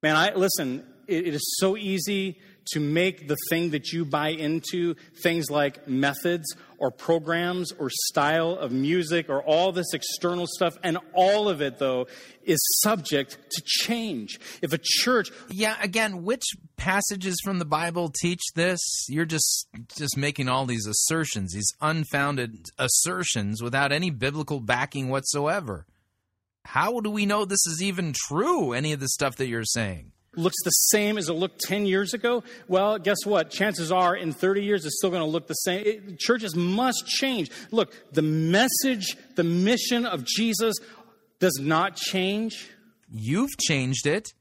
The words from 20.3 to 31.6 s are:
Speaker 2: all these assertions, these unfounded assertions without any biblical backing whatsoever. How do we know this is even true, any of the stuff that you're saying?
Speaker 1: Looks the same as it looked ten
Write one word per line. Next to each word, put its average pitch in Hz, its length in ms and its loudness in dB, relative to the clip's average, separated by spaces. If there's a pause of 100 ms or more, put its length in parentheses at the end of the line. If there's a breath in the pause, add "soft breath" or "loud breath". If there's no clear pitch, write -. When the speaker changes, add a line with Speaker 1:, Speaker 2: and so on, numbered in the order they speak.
Speaker 2:
all 131 200 0
these 113 180 -2
assertions, 107 680 0
these 101 180 -2 (100)
unfounded 143 840 -2 (100)
assertions 123 840 0
without 139 280 0
any 165 200 0
biblical 143 480 -2
backing 127 500 0
whatsoever. 139 760 -2 (760)
How 214 360 0
do 214 100 -2
we 208 160 2
know 208 180 2
this 196 220 2
is 165 160 -4
even 185 320 -2
true, 180 600 0
any 147 200 0
of 139 60 -6
the 131 100 -4
stuff 135 280 -2
that 135 100 -2
you're 117 180 -2
saying? 98 460 -4 (220)
Speaker 1:
Looks 170 300 0
the 175 60 0
same 208 480 4
as 175 100 -4
it 165 60 0
looked 170 260 -2
ten 208 260 0